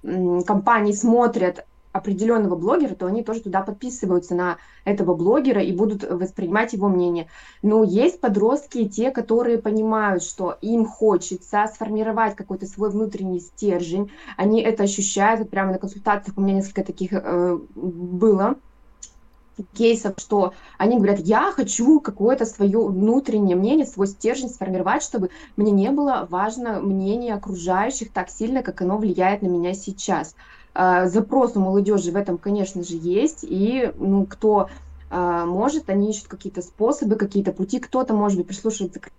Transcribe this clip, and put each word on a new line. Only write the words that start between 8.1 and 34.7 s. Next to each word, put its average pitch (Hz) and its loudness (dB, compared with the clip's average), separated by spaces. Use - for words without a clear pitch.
подростки, 226 0
те, 226 -2
которые 233 0
понимают, 214 0
что - -6
им 226 2
хочется 208 0
сформировать 214 -2
какой-то 196 -10
свой 202 -4
внутренний 190 -4
стержень, 180 -2
они 214 4
это 220 0
ощущают, 202 0
вот 220 -6
прямо 190 -2
на 185 -2
консультациях 202 -4
у 202 0
меня 196 2
несколько 196 -2
таких, 190 -6
э, 175 0
было 185 0
кейсов, 220 2
что 202 0
они 226 4
говорят: 202 4
"Я 254 2
хочу 269 4
какое-то 226 0
свое 202 2
внутреннее 208 2
мнение, 262 2
свой 196 -2
стержень 240 -4
сформировать, 190 -2
чтобы 190 -4
мне 208 4
не 202 4
было 277 0
важно 220 -4
мнение 202 -2
окружающих 196 -4
так - -4
сильно, 254 -4
как - -6
оно 190 0
влияет 202 0
на 196 0
меня 175 0
сейчас". 196 -6
Э, 185 4
запрос 233 2
у 196 2
молодежи 190 2
в 175 -4
этом, 190 -2
конечно 196 -4
же, 170 -8
есть, 180 -2
и, 226 0
ну, 196 0
кто, 208 2